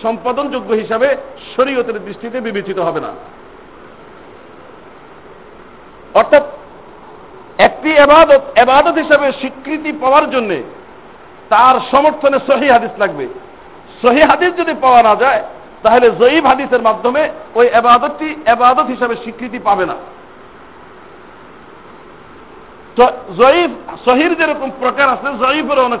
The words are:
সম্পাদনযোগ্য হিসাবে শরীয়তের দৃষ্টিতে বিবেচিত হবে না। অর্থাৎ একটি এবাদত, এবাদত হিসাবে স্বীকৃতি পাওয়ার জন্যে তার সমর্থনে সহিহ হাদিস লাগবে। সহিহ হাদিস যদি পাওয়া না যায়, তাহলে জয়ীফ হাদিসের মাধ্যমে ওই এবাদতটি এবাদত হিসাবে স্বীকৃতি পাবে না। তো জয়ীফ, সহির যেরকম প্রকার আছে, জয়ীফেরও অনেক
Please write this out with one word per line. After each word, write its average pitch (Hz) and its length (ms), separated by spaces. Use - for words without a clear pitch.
সম্পাদনযোগ্য 233 720
হিসাবে 226 420
শরীয়তের 240 480
দৃষ্টিতে 226 360
বিবেচিত 202 380
হবে 165 220
না। 120 80
অর্থাৎ 285 280
একটি 233 340
এবাদত, 294 480
এবাদত 277 420
হিসাবে 285 340
স্বীকৃতি 302 600
পাওয়ার 294 380
জন্যে 208 320
তার 240 320
সমর্থনে 277 560
সহিহ 262 260
হাদিস 226 260
লাগবে। 156 280
সহিহ 254 240
হাদিস 359 300
যদি 330 240
পাওয়া 247 220
না 214 120
যায়, 233 280
তাহলে 233 280
জয়ীফ 254 360
হাদিসের 254 360
মাধ্যমে 247 480
ওই 240 120
এবাদতটি 247 720
এবাদত 247 420
হিসাবে 240 280
স্বীকৃতি 226 420
পাবে 196 280
না। 147 80
তো 247 100
জয়ীফ, 285 340
সহির 294 300
যেরকম 294 360
প্রকার 254 280
আছে, 254 300
জয়ীফেরও 269 460
অনেক 240 160